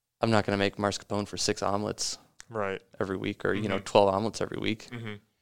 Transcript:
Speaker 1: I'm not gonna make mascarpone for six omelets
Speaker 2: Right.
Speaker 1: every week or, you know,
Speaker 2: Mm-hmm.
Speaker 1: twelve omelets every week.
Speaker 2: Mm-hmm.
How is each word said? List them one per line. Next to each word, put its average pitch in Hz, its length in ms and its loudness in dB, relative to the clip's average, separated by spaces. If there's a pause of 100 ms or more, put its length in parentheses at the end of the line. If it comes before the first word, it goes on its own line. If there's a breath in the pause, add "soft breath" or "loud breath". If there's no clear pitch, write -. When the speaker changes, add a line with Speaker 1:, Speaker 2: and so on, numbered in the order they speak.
(200)
Speaker 1:
I'm 113 100 2
not 107 160 6
gonna 101 120 2
make 101 180 2
mascarpone 101 520 -2
for - 80 -10
six - 260 0
omelets 101 560 -2 (300)
Speaker 2:
Right. 98 320 -4 (200)
Speaker 1:
every 95 160 -2
week 101 280 -6
or, 98 100 4
you 104 140 -2
know, 95 80 0
Speaker 2:
Mm-hmm. 98 80 -4
Speaker 1:
twelve 101 300 6
omelets 101 260 -2
every - 180 -4
week. 104 320 -4
Speaker 2:
Mm-hmm. 113 240 -10 (280)